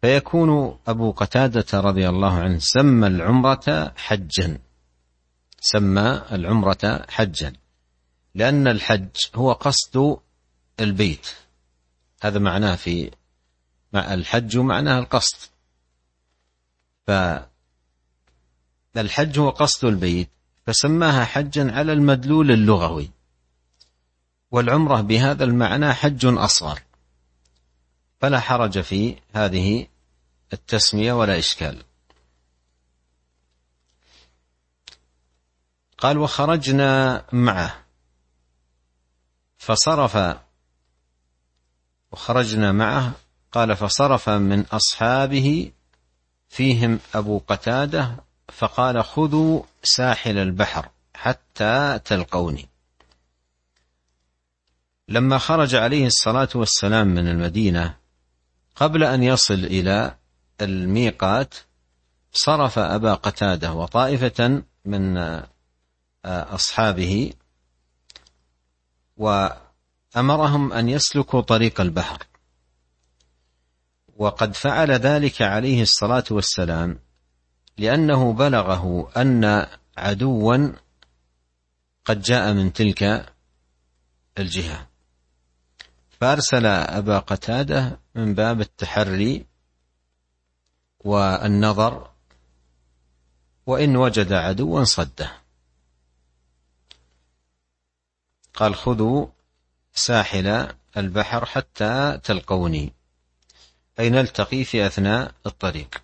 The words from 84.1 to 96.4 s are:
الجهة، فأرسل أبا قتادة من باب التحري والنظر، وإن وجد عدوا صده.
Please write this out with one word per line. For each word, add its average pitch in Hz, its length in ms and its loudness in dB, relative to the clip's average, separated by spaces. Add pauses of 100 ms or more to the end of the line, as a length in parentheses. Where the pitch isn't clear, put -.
الجهة، 82 480 -6 (1200)
فأرسل 127 560 0
أبا 98 520 0
قتادة 131 840 -4 (140)
من 107 200 -2
باب 110 260 0
التحري 101 840 -4 (1500)
والنظر، 104 1080 0 (1600)
وإن 131 300 2
وجد 110 360 2
عدوا 90 520 0
صده. 69 460 -2 (3250)